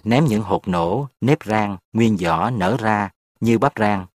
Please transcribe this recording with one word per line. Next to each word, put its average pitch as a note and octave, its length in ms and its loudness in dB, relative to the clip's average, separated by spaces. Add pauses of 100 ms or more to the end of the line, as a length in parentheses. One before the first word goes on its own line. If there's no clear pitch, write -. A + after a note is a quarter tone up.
ném A#2+ 200 2
những A2 180 0
hột - 260 -4
nổ, F2+ 400 -2 (120)
nếp C#3+ 240 2
rang, G#2 320 -2 (160)
nguyên A2 240 2
vỏ E2+ 340 -2
nở G#2+ 300 -2
ra G#2 300 -2 (300)
như A2+ 180 2
bắp C3+ 200 2
rang, G#2 280 0 (100)